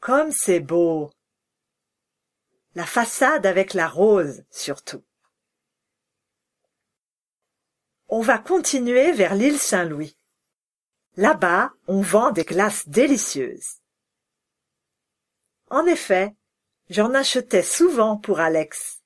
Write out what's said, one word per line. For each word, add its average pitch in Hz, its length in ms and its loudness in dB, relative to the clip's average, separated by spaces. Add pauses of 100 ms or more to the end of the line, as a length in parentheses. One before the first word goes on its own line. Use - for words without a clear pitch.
Comme 294 320 0
c'est 180 280 0
beau. 160 520 -2 (1600)
La 170 120 -10
façade 247 600 0
avec 190 280 0
la 170 120 -2
rose, 160 640 0
surtout. - 540 -12 (3000)
On 226 120 -2
va 226 180 2
continuer 262 760 2
vers 196 220 2
l'île 277 240 2
Saint-Louis. 156 600 -4 (1000)
Là-bas, 196 560 0 (160)
on 196 120 0
vend 208 300 2
des 175 140 -2
glaces 196 440 -2
délicieuses. 160 920 -2 (1900)
En 285 180 0
effet, 208 500 0 (520)
j'en 214 240 0
achetais 254 500 0
souvent 233 540 2
pour 196 240 -2
Alex. 160 640 -2